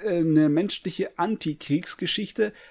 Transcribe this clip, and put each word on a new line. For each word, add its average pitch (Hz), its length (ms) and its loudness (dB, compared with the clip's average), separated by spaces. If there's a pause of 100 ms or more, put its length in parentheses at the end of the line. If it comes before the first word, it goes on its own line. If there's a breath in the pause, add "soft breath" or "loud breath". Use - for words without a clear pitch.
äh, 196 160 0
eine 156 300 4
menschliche 180 680 -2
Antikriegsgeschichte, 180 1400 -2 (180 loud breath)